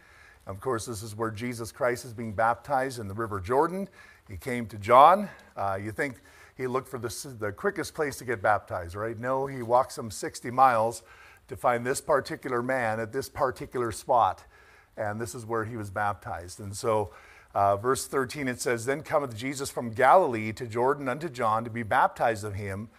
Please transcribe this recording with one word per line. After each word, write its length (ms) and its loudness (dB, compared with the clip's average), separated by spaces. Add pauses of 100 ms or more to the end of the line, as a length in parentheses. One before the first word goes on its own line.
(460)
Of 160 -12
course, 240 -2
this 160 -8
is 140 -12
where 160 -4
Jesus 400 -8
Christ 340 -2
is 80 -14
being 200 -8
baptized 680 0
in 80 -8
the 80 -8
River 240 -4
Jordan. 500 0 (380)
He 100 -14
came 300 -6
to 100 -14
John. 500 10 (300)
Uh, 240 -2
you 100 -8
think 300 -6 (340)
he 120 -6
looked 200 -2
for 120 -8
the, 80 -6
s-, 180 -10 (140)
the 120 -4
quickest 440 -4
place 220 -4
to 80 -14
get 180 -4
baptized, 500 0
right? 240 -6
No, 300 -2
he 160 -8
walked 300 2
some 180 -10
sixty 400 -8
miles 500 4 (460)
to 80 -12
find 280 0
this 180 -2
particular 600 -2
man 380 0
at 120 -6
this 180 -6
particular 640 -2
spot. 520 2 (520)
And 240 -4
this 140 -8
is 100 -12
where 220 -2
he 100 -10
was 140 -8
baptized. 680 -6
And 160 -10
so, 340 2 (460)
uh, 220 4
verse 280 0
thirteen, 420 -2
it 140 -4
says, 240 -2
"Then 160 -2
cometh 340 -2
Jesus 360 -6
from 180 -6
Galilee 600 6
to 160 -8
Jordan 420 0
unto 200 -4
John 340 0
to 80 -10
be 100 -6
baptized 640 2
of 80 -8
him. 460 -8